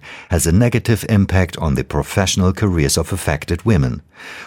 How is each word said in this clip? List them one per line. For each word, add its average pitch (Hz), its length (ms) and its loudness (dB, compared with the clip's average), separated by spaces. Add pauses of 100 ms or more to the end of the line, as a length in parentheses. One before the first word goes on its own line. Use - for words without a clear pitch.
(280)
has 82 180 0
a 82 60 2
negative 117 560 2
impact 95 480 2
on 76 180 -2
the 64 80 0
professional 92 720 0
careers 87 460 0
of 82 140 -4
affected - 520 -4
women. 71 380 2 (440)